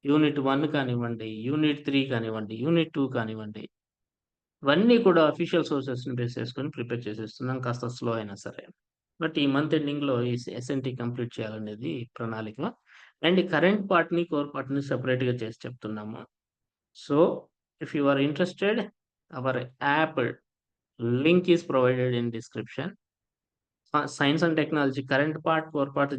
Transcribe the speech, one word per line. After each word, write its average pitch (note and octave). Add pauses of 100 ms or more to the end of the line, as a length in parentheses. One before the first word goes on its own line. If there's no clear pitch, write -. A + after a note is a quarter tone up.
యూనిట్ C#3+
వన్ C3+
కానివ్వండి, A#2+ (120)
యూనిట్ D3
త్రీ C#3
కానివ్వండి, A2+
యూనిట్ D#3
టూ D3
కానివ్వండి, A2 (1000)
ఇవన్నీ G3+
కూడా F3
అఫీషియల్ D#3+
సోర్సెస్‌ని C3
బేస్ A#2+
చేసుకొని C3
ప్రిపేర్ A#2+
చేసేస్తున్నాం, A2
కాస్త A#2+
స్లో A#2+
అయినా G#2+
సరే. - (560)
But D#3+
ఈ C#3+
మంత్ C#3+
ఎండింగ్‌లో C#3+
ఈ B2 (180)
ఎస్ఎన్టీ B2+
కంప్లీట్ A#2+
చేయాలనేది A2 (180)
ప్రణాళిక. A2 (600)
And F#3 (100)
కరెంట్ F#3
పార్ట్‌ని, E3+
కోర్ C#3+
పార్ట్‌ని C#3
సెపరేట్‌గా B2+
చేసి A2+
చెప్తున్నాము. G#2+ (760)
So, C#3+ (640)
if D3
you C#3+
are C#3
interested, F3+ (540)
our B2+ (380)
app D#3 (1000)
link F3
is E3+
provided B2+
in A#2+
description. A#2 (1040)
ఆ, D3+
Science D3
and E3
Technology C#3+
కరెంట్ D3
పార్ట్, D#3+
కోర్ C#3
పార్ట్ C#3+